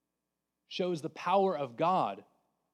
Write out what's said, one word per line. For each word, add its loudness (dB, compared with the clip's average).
shows -4
the -8
power 2
of -6
God 0